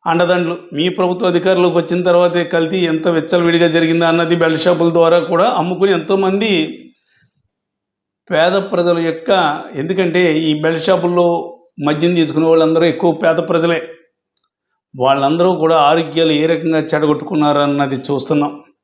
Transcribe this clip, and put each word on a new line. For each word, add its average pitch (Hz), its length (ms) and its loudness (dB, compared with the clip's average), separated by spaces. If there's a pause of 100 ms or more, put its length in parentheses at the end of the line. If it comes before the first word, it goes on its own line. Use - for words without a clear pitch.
అండదండలు 175 520 0 (140)
మీ 160 160 -2
ప్రభుత్వ 180 380 -2
అధికారంలోకి 180 500 2
వచ్చిన 175 260 -2
తర్వాతే 175 420 2
కల్తీ 165 320 -2
ఎంత 165 320 -2
విచ్చలవిడిగా 170 600 2
జరిగిందా 165 400 2
అన్నది 170 280 2
బెల్ట్ 160 260 0
షాపుల 170 280 2
ద్వారా 165 280 4
కూడా 170 300 0
అమ్ముకుని 185 440 0
ఎంతోమంది 190 840 -2 (1500)
పేద 175 220 2
ప్రజల 175 460 0
యొక్క, 165 320 -4 (440)
ఎందుకంటే 170 640 0
ఈ 156 240 -2
బెల్ట్ 160 220 -2
షాపుల్లో 175 720 0 (280)
మద్యం 156 280 0
తీసుకునే 160 320 0
వాళ్ళందరూ 160 380 2
ఎక్కువ 165 280 0
పేద 160 240 0
ప్రజలే. 165 520 -2 (1080)
వాళ్ళందరూ 139 560 2
కూడా 160 220 0
ఆరోగ్యాలు 156 560 2
ఏ 151 140 0
రకంగా 160 320 0
చెడగొట్టుకున్నారన్నది 147 1160 0
చూస్తున్నాం. 143 680 -4 (220)